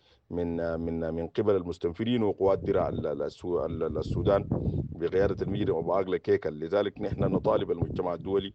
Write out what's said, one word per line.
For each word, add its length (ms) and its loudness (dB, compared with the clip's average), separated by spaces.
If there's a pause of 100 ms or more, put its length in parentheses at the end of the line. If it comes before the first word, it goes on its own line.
(300)
من، 300 -2
آه، 180 -2
من، 260 -2
آه، 80 -2
من 160 -4
قبل 280 2
المستنفرين 680 0
وقوات 360 2
درع 300 2
ال-، 180 -4
ال-، 140 -2
السو-، 440 -2
ال-، 180 -2
ال-، 140 -2
السودان 480 2 (460)
بقيادة 540 0
المجرم 320 0
أبو 160 0
عاقلة 240 2
كيكل. 420 0
لذلك 420 0
نحن 180 -4
نطالب 520 2
المجتمع 420 -2
الدولي، 420 -2